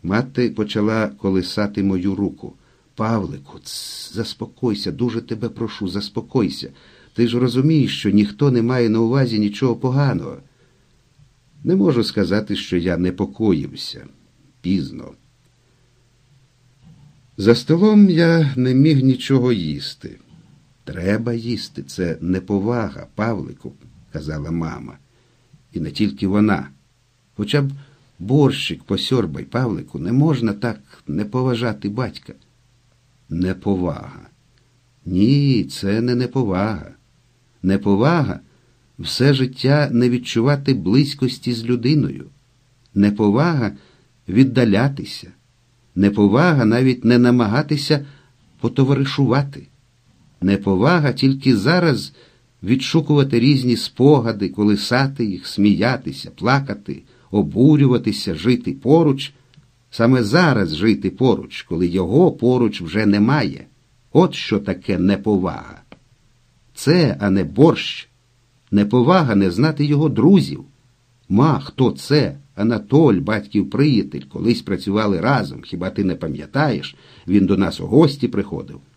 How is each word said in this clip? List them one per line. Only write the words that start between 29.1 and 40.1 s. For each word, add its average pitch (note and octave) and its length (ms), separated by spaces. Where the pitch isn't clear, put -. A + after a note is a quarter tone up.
Павлику, A2+ 540
не E2+ 140
можна B2+ 400
так A2+ 280
не A2+ 180
поважати A2+ 640
батька». G#2+ 460
Неповага. F2+ 960
Ні, A#2 580
це G2 360
не B2 140
неповага. G#2+ 760
Неповага — G2+ 760
все C3+ 360
життя C3+ 580
не A#2+ 180